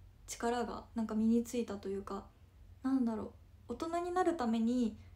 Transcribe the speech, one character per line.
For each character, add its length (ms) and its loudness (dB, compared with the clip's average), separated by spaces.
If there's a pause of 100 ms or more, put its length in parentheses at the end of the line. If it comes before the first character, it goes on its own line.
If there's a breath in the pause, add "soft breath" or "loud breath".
(260)
力 380 -2
が 200 -8 (100)
な 80 -2
ん 40 0
か 80 -6
身 120 4
に 160 6
つ 140 -6
い 100 2
た 100 -6
と 120 -8
い 100 -2
う 40 -6
か、 240 -8 (560)
な 100 0
ん 120 4
だ 120 0
ろ 160 -8 (360)
う、 40 -8
大 40 -4
人 240 -2
に 120 -2
な 100 4
る 140 4
た 100 0
め 140 2
に 360 2 (200 loud breath)